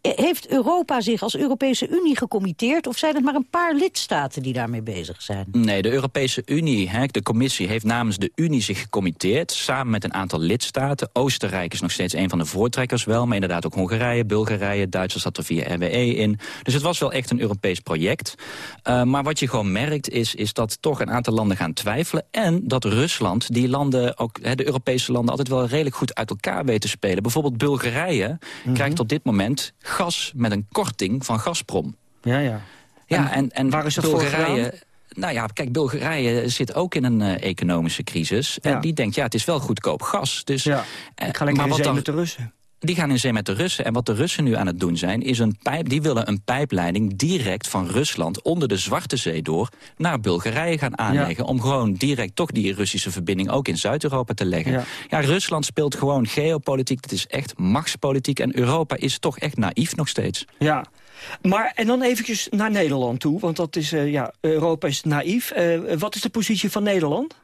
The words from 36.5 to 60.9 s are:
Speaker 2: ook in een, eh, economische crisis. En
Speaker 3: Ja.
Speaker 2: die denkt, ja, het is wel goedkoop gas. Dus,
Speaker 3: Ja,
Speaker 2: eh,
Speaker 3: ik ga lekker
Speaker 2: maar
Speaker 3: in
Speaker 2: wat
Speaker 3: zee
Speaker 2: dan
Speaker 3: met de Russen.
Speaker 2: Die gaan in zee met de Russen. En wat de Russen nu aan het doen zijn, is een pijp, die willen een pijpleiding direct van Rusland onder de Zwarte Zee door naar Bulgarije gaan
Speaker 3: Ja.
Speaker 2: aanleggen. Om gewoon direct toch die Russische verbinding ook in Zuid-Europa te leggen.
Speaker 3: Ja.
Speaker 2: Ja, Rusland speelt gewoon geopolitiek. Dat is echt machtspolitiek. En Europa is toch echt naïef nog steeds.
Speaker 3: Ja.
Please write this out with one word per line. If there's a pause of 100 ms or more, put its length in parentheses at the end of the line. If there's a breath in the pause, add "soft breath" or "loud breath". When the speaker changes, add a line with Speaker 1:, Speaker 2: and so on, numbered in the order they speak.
Speaker 2:
ook
in
een,
eh,
economische
crisis.
En
Speaker 3:
Ja.
Speaker 2:
die
denkt,
ja,
het
is
wel
goedkoop
gas.
Dus,
Speaker 3:
Ja, (300 loud breath)
Speaker 2:
eh,
Speaker 3:
ik
ga
lekker
Speaker 2:
maar
Speaker 3:
in
Speaker 2:
wat
Speaker 3:
zee
Speaker 2:
dan
Speaker 3:
met
de
Russen. (300)
Speaker 2:
Die
gaan
in
zee
met
de
Russen.
En
wat
de
Russen
nu
aan
het
doen
zijn,
is
een
pijp,
die
willen
een
pijpleiding
direct
van
Rusland
onder
de
Zwarte
Zee
door (280 loud breath)
naar
Bulgarije
gaan
Speaker 3:
Ja.
Speaker 2:
aanleggen.
Om
gewoon
direct
toch
die
Russische
verbinding
ook
in
Zuid-Europa
te
leggen.
Speaker 3:
Ja. (240 loud breath)
Speaker 2:
Ja,
Rusland
speelt
gewoon
geopolitiek.
Dat
is
echt
machtspolitiek.
En
Europa
is
toch
echt
naïef
nog
steeds. (140)
Speaker 3:
Ja. (580 loud breath)